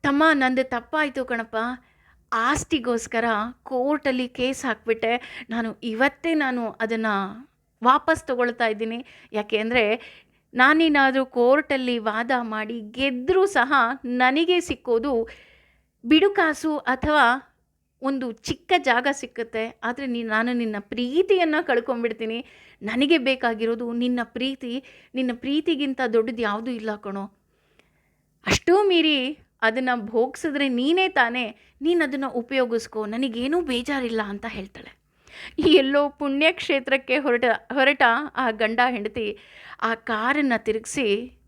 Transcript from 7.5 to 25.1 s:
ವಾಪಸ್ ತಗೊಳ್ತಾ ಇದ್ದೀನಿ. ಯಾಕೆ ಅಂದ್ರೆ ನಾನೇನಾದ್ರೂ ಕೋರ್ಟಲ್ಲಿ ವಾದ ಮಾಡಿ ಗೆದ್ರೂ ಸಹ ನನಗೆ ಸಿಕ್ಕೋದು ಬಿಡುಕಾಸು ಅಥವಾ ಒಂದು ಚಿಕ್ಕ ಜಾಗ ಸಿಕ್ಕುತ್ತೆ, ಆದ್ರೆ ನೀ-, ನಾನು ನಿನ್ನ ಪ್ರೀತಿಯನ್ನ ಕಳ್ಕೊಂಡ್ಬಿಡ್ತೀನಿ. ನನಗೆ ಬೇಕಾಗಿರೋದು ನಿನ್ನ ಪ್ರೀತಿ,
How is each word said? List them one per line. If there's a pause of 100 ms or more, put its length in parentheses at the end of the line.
ವಾಪಸ್
ತಗೊಳ್ತಾ
ಇದ್ದೀನಿ. (280)
ಯಾಕೆ
ಅಂದ್ರೆ (580)
ನಾನೇನಾದ್ರೂ
ಕೋರ್ಟಲ್ಲಿ
ವಾದ (100)
ಮಾಡಿ
ಗೆದ್ರೂ
ಸಹ (320)
ನನಗೆ
ಸಿಕ್ಕೋದು (760)
ಬಿಡುಕಾಸು
ಅಥವಾ (560)
ಒಂದು
ಚಿಕ್ಕ
ಜಾಗ
ಸಿಕ್ಕುತ್ತೆ,
ಆದ್ರೆ
ನೀ-,
ನಾನು
ನಿನ್ನ
ಪ್ರೀತಿಯನ್ನ
ಕಳ್ಕೊಂಡ್ಬಿಡ್ತೀನಿ. (360)
ನನಗೆ
ಬೇಕಾಗಿರೋದು
ನಿನ್ನ
ಪ್ರೀತಿ, (320)